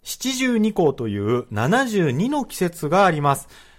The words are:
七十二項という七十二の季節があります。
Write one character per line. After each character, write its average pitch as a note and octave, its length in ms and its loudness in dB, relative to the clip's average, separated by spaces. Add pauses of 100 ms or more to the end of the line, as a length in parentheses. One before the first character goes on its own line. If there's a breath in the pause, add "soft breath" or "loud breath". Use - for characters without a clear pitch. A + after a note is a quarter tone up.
七 - 320 -6
十 B3+ 240 0
二 G#3+ 160 2
項 D3+ 200 4
と B2 140 -6
い G2+ 120 -2
う A#2 320 0
七 E3 340 2
十 G3 260 0
二 F3+ 180 -2
の C#4+ 160 -2
季 - 120 -14
節 E3+ 320 -4
が F#3+ 160 4
あ F3+ 60 4
り D3+ 100 -2
ま C#3+ 140 2
す。 - 120 -12 (320 soft breath)